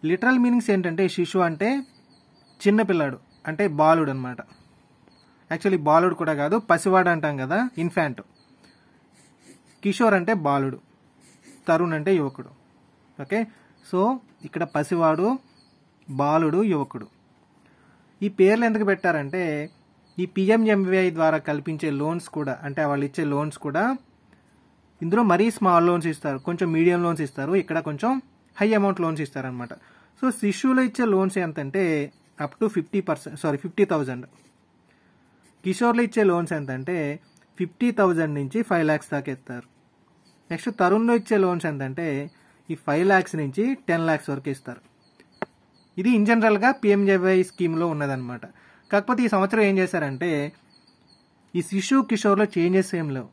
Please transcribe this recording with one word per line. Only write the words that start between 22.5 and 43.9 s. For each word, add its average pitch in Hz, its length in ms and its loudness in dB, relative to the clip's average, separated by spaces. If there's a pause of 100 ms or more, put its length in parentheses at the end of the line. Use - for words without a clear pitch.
అంటే 151 220 -4
వాళ్ళు 143 220 -2
ఇచ్చే 147 180 -4
లోన్స్ 147 340 -4
కూడా 156 260 -2 (1160)
ఇందులో 180 220 0
మరీ 196 280 4
స్మాల్ 175 360 4
లోన్స్ 175 200 2
ఇస్తారు, 151 320 -4
కొంచెం 175 340 -4
మీడియం 175 300 2
లోన్స్ 165 200 -2
ఇస్తారు, 143 320 -4
ఇక్కడ 165 240 0 (100)
కొంచెం 180 240 -2 (440)
హై 208 180 0
అమౌంట్ 196 260 0
లోన్స్ 160 200 -2
ఇస్తారనమాట. 127 520 -10 (500)
So 262 80 0
శిశువులో 254 520 0
ఇచ్చే 254 220 -2
లోన్స్ 190 340 0
ఎంతంటే 160 460 -4 (600)
up 139 160 -8
to 220 80 0
ఫిఫ్టీ 196 320 -4
పర్సెంట్, 151 400 -6
సారీ 147 160 -2
ఫిఫ్టీ 185 280 0
థౌజండ్. 131 420 -4 (1400)
కిషోర్లో 233 380 2
ఇచ్చే 226 220 0
లోన్స్ 175 280 2
ఎంతంటే 139 440 -6 (640)
ఫిఫ్టీ 185 320 -2
థౌజండ్ 165 440 2
నుంచి 143 280 -4
ఫైవ్ 170 220 0
ల్యాక్స్ 151 280 0
దాకా 139 200 -6
ఇస్తారు. 123 340 -14 (840)
నెక్స్ట్ 165 280 -6
తరుణ్లో 214 380 4
ఇచ్చే 220 200 0
లోన్స్ 180 300 2
ఎంతంటే 139 400 -4 (600)
ఈ 160 60 -6
ఫైవ్ 151 320 0
ల్యాక్స్ 190 300 2
నుంచి 151 280 -2 (240)
టెన్ 165 160 0